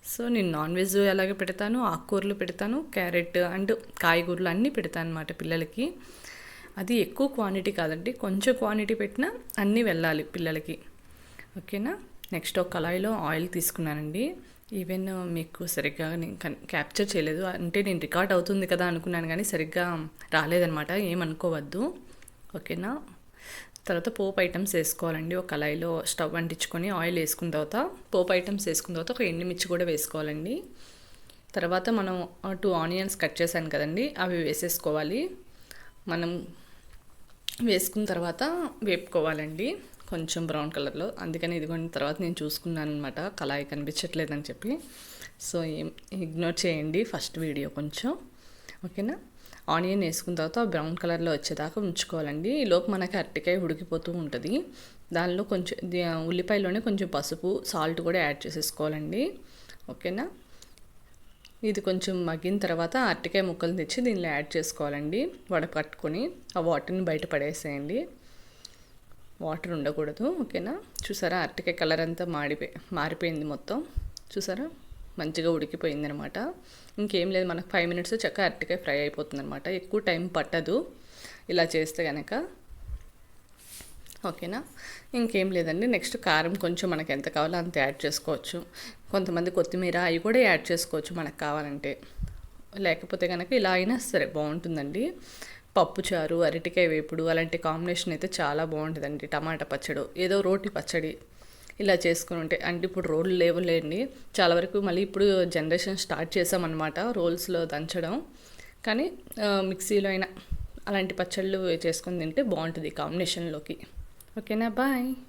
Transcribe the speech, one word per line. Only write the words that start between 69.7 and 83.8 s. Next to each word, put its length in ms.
ఉండకూడదు, 520
ఓకేనా? 320
చూసారా, 340
అరటికాయ 360
కలర్ 260
అంతా 240
మాడిపోయి, 480
మారిపోయింది 520
మొత్తం. 340
చూసారా, 360
మంచిగా 320
ఉడికిపోయిందనమాట. 880
ఇంకేం 320
లేదు, 180
మనకు 200
ఫైవ్ 200
మినిట్స్ 260
చక్కగా 300
అరటికాయ 320
ఫ్రై 220
అయిపోతుందనమాట. 720
ఎక్కువ 320
టైమ్ 360
పట్టదు 400
ఇలా 160
చేస్తే 280
కనుక, 280